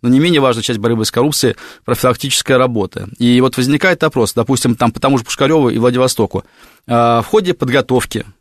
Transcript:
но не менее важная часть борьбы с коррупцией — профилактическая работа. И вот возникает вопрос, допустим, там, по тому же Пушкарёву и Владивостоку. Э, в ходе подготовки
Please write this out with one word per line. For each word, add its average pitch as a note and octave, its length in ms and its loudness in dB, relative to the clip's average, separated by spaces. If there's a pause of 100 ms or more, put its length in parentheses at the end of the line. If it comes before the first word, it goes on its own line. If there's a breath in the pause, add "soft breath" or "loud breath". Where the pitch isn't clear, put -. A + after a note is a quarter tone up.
но B2 80 -4
не B2+ 120 4
менее E3 200 2
важная B2 220 0
часть A2 160 -4
борьбы A2+ 260 0
с - 60 -4
коррупцией — C3+ 440 0 (300 loud breath)
профилактическая B2+ 720 -2
работа. A#2 500 -2 (120)
И A#2+ 240 4
вот C3 160 0
возникает D3 440 0
вопрос, C3+ 300 0
допустим, A#2+ 420 0
там, A#2 160 0
по - 100 -12
тому C3+ 180 2
же A#2 60 -4
Пушкарёву C#3+ 440 0
и A2+ 80 -2
Владивостоку. B2 680 0 (420 soft breath)
Э, A#2 340 2
в A2+ 60 -4
ходе F#3 260 0
подготовки B2+ 720 -2 (160)